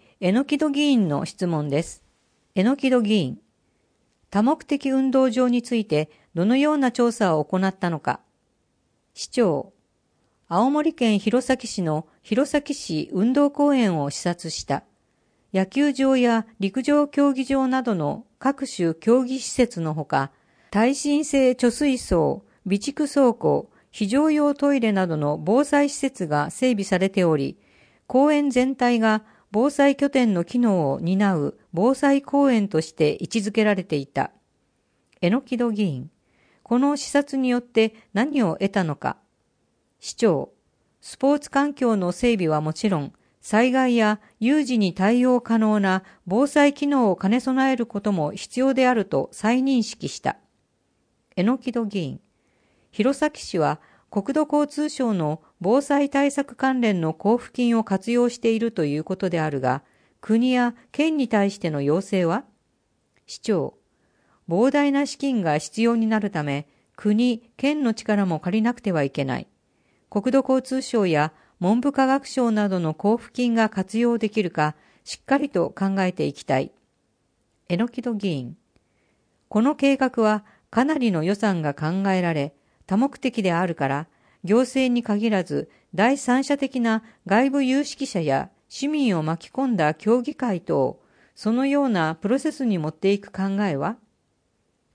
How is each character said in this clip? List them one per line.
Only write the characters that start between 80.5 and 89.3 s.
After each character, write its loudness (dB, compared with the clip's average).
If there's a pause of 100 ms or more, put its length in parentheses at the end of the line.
か 2
な 0
り 0
の 0
予 0
算 -2
が -2
考 -2
え 0
ら 0
れ、 -4 (320)
多 -2
目 0
的 -4
で 2
あ 0
る -4
か -2
ら、 -4 (360)
行 2
政 0
に 0
限 0
ら 0
ず、 -6 (240)
第 2
三 0
者 -2
的 -4
な -2 (220)
外 2
部 0
有 0
識 -10
者 -4
や 0 (200)
市 -8
民 0
を -2
巻 -6